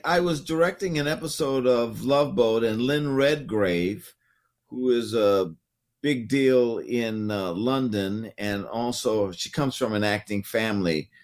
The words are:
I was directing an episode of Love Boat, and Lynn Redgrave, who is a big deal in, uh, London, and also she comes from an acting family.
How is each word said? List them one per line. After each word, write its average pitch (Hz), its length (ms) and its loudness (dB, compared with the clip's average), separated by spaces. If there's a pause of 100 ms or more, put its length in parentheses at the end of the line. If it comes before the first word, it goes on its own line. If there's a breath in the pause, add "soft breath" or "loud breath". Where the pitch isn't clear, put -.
I 170 160 2
was 170 240 0
directing 170 540 0
an 143 80 0
episode 143 600 -2
of 117 380 2
Love 139 300 2
Boat, 113 300 4
and 110 180 0
Lynn 143 320 0
Redgrave, 104 1000 0 (540)
who 127 220 -2
is 117 240 0
a 98 400 2 (480)
big 127 260 -2
deal 127 500 4
in, 110 520 -2
uh, 95 220 -2
London, 110 840 -2
and 101 260 -4
also 113 680 -2
she - 180 -10
comes 135 260 -4
from 117 160 -2
an 104 120 0
acting 104 380 -2
family. 101 680 -2 (140 soft breath)